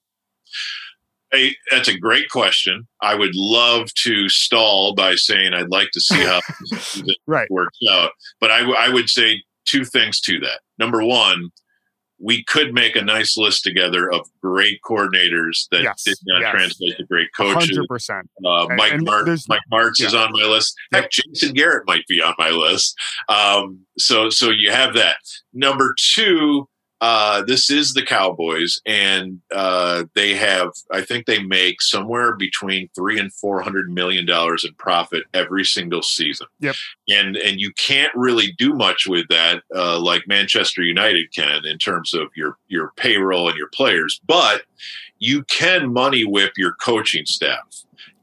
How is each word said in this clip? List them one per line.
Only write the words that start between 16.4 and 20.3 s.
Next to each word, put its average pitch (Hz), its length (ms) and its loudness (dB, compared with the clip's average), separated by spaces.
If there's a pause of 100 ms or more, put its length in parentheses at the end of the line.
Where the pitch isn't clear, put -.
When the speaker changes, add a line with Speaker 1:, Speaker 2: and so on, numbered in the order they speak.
Speaker 2:
yes. 110 100 -2
Speaker 1:
translate 92 460 -2
to 87 80 -8
great 85 300 0
coaches. 127 340 2
Speaker 2:
Hundred - 180 -2
percent. 113 420 -8 (160)
Speaker 1:
Uh, 87 220 2
Speaker 2:
And, 123 80 -2
Speaker 1:
Mike 107 160 2
Speaker 2:
and 156 140 -2
Speaker 1:
Mar-, 104 180 2
Speaker 2:
there's 165 240 -2
Speaker 1:
Mike 107 140 0 (100)
Martz 113 320 2
is 98 100 0
Speaker 2:
yeah. 113 100 4
Speaker 1:
on 110 100 0